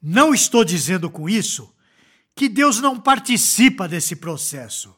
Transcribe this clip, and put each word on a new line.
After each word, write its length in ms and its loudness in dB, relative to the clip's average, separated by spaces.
Não 300 4
estou 320 2
dizendo 460 -2
com 180 -10
isso 440 -4
que 140 -2
Deus 320 2
não 180 -2
participa 880 2
desse 300 -6
processo 800 -12